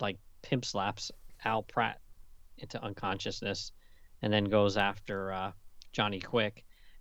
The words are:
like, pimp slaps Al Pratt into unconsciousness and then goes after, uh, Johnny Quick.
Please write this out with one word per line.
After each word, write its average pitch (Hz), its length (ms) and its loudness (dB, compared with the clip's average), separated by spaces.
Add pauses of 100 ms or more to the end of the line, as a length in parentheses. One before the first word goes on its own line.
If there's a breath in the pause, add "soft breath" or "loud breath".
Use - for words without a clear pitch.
like, - 180 0 (240)
pimp 127 220 0
slaps 101 460 -2 (340)
Al 110 180 2
Pratt 113 380 0 (580)
into - 240 -8
unconsciousness 98 920 -4 (500)
and 107 100 2
then 104 120 6
goes 101 320 6
after, 98 560 0
uh, 95 200 -2 (400)
Johnny 104 280 2
Quick. 107 440 0 (360)